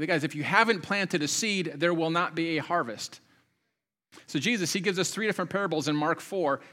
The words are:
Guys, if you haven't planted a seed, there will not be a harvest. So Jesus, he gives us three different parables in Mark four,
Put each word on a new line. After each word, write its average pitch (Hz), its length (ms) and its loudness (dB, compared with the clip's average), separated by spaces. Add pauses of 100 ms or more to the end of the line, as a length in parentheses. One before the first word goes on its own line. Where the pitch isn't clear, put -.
Guys, 165 180 2
if 156 100 -2
you 147 100 -4
haven't 208 380 4
planted 190 400 0
a 147 60 0
seed, 190 480 0
there 170 180 2
will 165 160 2
not 170 260 0
be 165 220 -2
a 143 60 -2
harvest. 131 560 -4 (1080)
So - 120 -4
Jesus, 185 320 0
he 202 80 0
gives 185 180 -2
us 190 140 -2
three 214 160 -4
different 185 240 -2
parables 165 380 -2
in 151 60 2
Mark 156 260 0
four, 147 400 -2 (120)